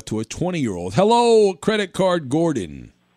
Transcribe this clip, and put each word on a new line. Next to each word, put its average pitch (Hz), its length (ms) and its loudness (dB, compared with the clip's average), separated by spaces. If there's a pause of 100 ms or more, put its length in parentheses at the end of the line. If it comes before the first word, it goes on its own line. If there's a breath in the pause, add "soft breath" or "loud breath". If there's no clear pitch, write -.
to 110 140 -6
a 113 40 -6
twenty-year-old. 113 720 -6
Hello, 220 600 4
Credit 208 380 -2
Card 180 380 0
Gordon. 104 600 -2 (240)